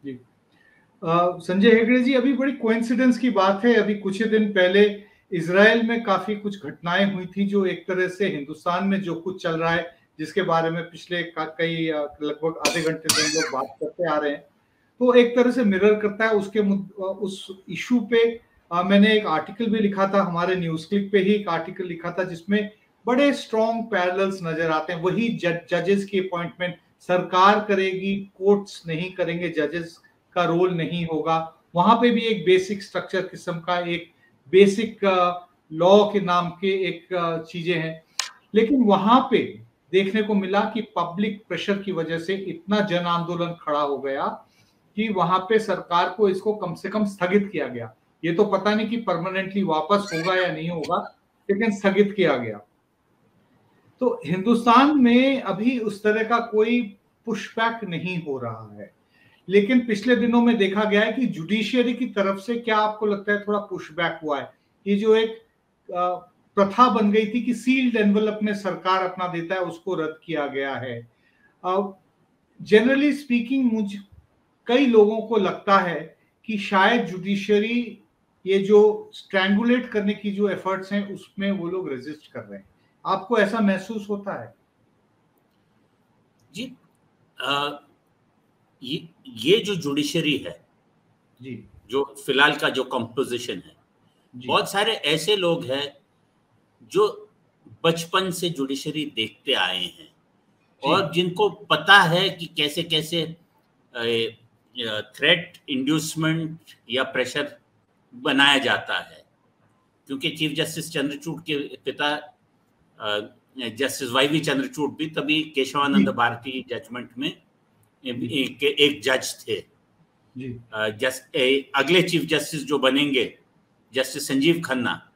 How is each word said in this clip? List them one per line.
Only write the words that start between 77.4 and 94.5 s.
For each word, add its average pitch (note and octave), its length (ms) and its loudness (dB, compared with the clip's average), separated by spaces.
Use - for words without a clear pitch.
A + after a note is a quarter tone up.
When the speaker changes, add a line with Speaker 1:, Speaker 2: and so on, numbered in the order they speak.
Speaker 1:
ये G3 120 2
जो G#3 560 4
strangulate A3 720 0
करने G#3 260 0
की G#3 180 -6
जो G3+ 160 0
efforts F#3+ 440 -4
हैं, G3 220 -4
उसमें - 360 -6
वो E3+ 180 -4
लोग F3+ 200 -6
resist C3+ 440 -12
कर A#2+ 80 -12
रहे G2+ 180 -16
हैं। - 100 -20
आपको F#3+ 320 0
ऐसा G#3 220 0
महसूस G3+ 500 -2
होता G3 320 -8
है? - 120 -18
Speaker 2:
जी, B3 180 -10
अ, C#3+ 440 -4
ये, C#3+ 260 -10
ये D#3+ 320 2
जो G3+ 160 -4
जुडिशरी D3 640 -2
है, - 300 -12
Speaker 1:
जी। A#2+ 220 -14
Speaker 2:
जो C#3 260 -4
फिलहाल C#3+ 260 4
का D3 160 -2
जो C3 160 -2
composition A#2+ 720 -6
है, - 220 -18
Speaker 1:
जी। B2+ 120 -14
Speaker 2:
बहुत F#3 220 0